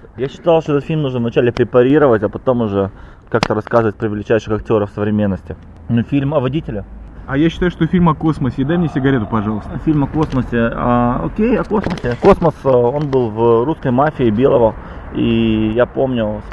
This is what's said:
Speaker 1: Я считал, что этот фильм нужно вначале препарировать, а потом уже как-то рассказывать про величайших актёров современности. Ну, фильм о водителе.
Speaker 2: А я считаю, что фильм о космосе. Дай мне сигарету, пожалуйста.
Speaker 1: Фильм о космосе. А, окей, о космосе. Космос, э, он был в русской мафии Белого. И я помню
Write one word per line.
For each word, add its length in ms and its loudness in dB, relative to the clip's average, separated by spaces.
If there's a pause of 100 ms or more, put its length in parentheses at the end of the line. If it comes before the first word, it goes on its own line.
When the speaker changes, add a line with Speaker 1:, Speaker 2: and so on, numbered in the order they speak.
(180)
Speaker 1:
Я 100 -4
считал, 320 2
что 160 -4
этот 80 -2
фильм 180 -2
нужно 180 -2
вначале 300 2
препарировать, 720 4
а 60 -2
потом 340 -2
уже 280 0 (400)
как-то 240 0
рассказывать 420 0
про 120 -4
величайших 520 -2
актёров 340 0
современности. 600 -2 (320)
Ну, 140 0
фильм 320 -2
о 60 2
водителе. 440 -4 (420)
Speaker 2:
А 120 -6
я 100 2
считаю, 220 -2
что 160 -2
фильм 240 2
о 40 0
космосе. 500 -2
Дай 120 0
мне 120 0
сигарету, 380 0
пожалуйста. 440 -4 (140)
Speaker 1:
Фильм 200 2
о 20 -2
космосе. 680 -2
А, 500 0
окей, 340 0
о 60 -4
космосе. 560 -4
Космос, 340 4 (100)
э, 40 2
он 400 2
был 220 0
в 340 4
русской 280 -2
мафии 380 2
Белого. 440 4 (400)
И 600 0
я 120 2
помню 560 -4 (100)